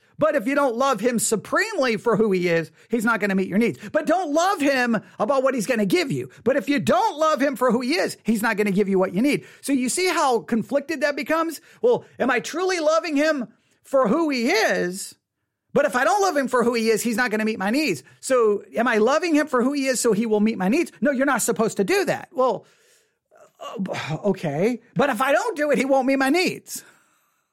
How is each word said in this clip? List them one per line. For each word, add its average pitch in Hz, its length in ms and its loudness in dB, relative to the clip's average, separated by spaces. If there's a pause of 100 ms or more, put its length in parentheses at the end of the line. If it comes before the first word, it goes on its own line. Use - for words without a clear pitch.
(180)
But 302 160 2
if 240 120 0
you 269 80 0
don't 277 220 0
love 262 240 0
him 240 180 0
supremely 285 800 -2
for 220 200 0
who 220 160 2
he 180 160 0
is, 165 220 0 (180)
he's 226 160 -2
not 226 160 0
gonna 202 140 0
meet 190 140 0
your 185 100 0
needs. 214 200 0 (120)
But 311 160 -2
don't 320 260 0
love 349 280 0
him 247 400 0 (180)
about 262 240 0
what 262 120 2
he's 226 120 -4
gonna 220 200 0
give 320 240 0
you. 127 200 -6 (120)
But 269 140 2
if 269 120 -4
you 285 100 2
don't 311 400 0
love 311 220 2
him 277 160 0
for 254 140 0
who 226 100 2
he 254 140 -2
is, 349 300 -2
he's 214 180 0
not 226 140 0
gonna 208 160 0
give 190 160 2
you 190 100 2
what 185 160 0
you 196 80 0
need. 262 240 0 (140)
So - 120 -4
you 254 160 0
see 370 200 -2
how 285 320 2
conflicted 277 600 -4
that 285 140 0
becomes? 320 440 -2 (200)
Well, 233 240 2 (140)
am 240 120 0
I 240 100 2
truly 359 400 -2
loving 311 360 0
him 294 320 0 (360)
for 262 240 2
who 311 200 2
he 254 220 0
is? 190 640 -2 (580)
But 277 120 2
if 285 100 0
I 247 80 2
don't 370 180 2
love 370 160 2
him 262 120 0
for 247 160 2
who 240 100 0
he 226 160 0
is, 208 100 2
he's 226 160 -2
not 247 140 0
gonna 220 140 -2
meet 220 140 -2
my 190 120 -2
needs. 247 320 -2 (160)
So 220 460 0 (120)
am 233 120 0
I 226 100 2
loving 302 360 2
him 294 120 2
for 247 160 0
who 269 100 2
he 277 140 -2
is 262 140 0
so 233 120 2
he 220 140 0
will 214 140 2
meet 220 180 0
my 185 100 0
needs? 302 220 0 (100)
No, 285 120 0
you're 262 120 0
not 262 160 0
supposed 220 380 -2
to 202 60 2
do 370 220 0
that. 160 260 -4
Well, 247 340 0 (920)
uh, 160 640 -8
okay. 190 560 -2 (140)
But 269 160 0
if 240 120 -2
I 269 100 0
don't 392 240 0
do 294 140 0
it, 240 80 0
he 247 60 0
won't 269 220 2
meet 269 120 2
my 269 100 0
needs. - 600 -2
<laughs> - 40 -20 (600)